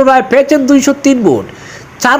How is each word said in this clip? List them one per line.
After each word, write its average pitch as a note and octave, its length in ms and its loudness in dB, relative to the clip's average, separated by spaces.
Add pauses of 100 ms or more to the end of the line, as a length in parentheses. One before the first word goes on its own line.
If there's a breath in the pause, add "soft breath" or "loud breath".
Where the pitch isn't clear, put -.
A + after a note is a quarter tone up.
রায়, C4 220 2
পেয়েছেন C#4 360 0
দুইশো C#4 340 2
তিন C4+ 220 0
ভোট, A#2+ 220 0 (580 loud breath)
চার B3+ 160 0